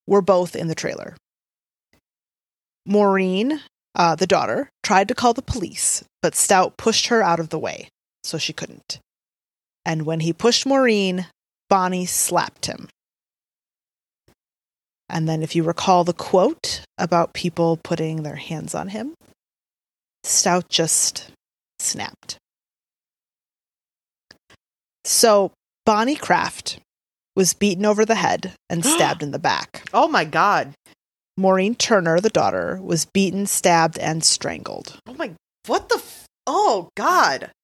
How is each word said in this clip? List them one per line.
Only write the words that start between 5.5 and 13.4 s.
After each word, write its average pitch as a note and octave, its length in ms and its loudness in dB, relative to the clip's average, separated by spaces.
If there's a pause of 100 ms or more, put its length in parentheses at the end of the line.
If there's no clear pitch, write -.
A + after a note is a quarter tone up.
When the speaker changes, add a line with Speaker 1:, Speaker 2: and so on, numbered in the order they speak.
Speaker 1:
but E3 140 0
Stout - 420 2
pushed - 300 0
her A3+ 140 2
out E3+ 180 2
of D#3+ 100 -8
the D#3 100 -6
way, - 300 -8 (340)
so - 140 -8
she - 160 -6
couldn't. - 460 -14 (840)
And D#3+ 200 -2
when D#3+ 160 -2
he E3 120 -2
pushed A3+ 320 0
Maureen, G#3 640 2 (420)
Bonnie F#3 360 2
slapped - 600 -2
him. - 220 -12 (2250)